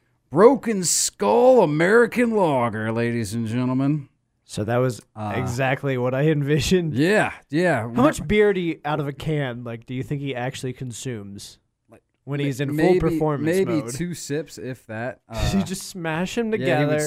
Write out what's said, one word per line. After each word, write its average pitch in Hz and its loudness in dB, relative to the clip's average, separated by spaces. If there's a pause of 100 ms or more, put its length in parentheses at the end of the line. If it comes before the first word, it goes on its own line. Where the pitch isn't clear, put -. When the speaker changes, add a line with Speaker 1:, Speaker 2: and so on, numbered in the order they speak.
(300)
Speaker 1:
Broken 208 4
Skull 233 4
American 208 2
Lager, 120 0
ladies 117 -2
and 117 -4
gentlemen. 131 0 (380)
Speaker 2:
So - -6
that 117 0
was 127 0 (140)
Speaker 1:
Uh, 107 -6
Speaker 2:
exactly 131 -2
what 123 -2
I 139 0
envisioned. 151 0
Speaker 1:
Yeah, 151 2 (160)
yeah. 156 0
Speaker 2:
How 113 -6
much 233 2
beer 208 4
do 185 -2
you, 165 -4
out 151 -2
of 143 -4
a 143 -8
can, 135 -4
like, 117 -10
do 131 -10
you 127 -6
think 139 -6
he 135 -6
actually 127 -6
consumes 107 -10 (320)
Speaker 1:
Like, - -20 (220)
Speaker 2:
when 143 -4
Speaker 1:
ma-, 143 0
Speaker 2:
he's 131 -2
in 147 -2
Speaker 1:
maybe, 180 4
Speaker 2:
full 160 2
performance 151 0 (120)
Speaker 1:
maybe - 0
Speaker 2:
mode? 117 -8
Speaker 1:
two 170 -6
sips, - -8
if 123 -12
that. 113 -8
Speaker 2:
<laughs> - -18
Does - -2
he 196 2
Speaker 1:
Uh, 185 0
Speaker 2:
just 185 -6
smash 165 -4
'em 226 -2
Speaker 1:
yeah, 220 -2 (220)
he 147 2
would 143 0
Speaker 2:
together? 151 0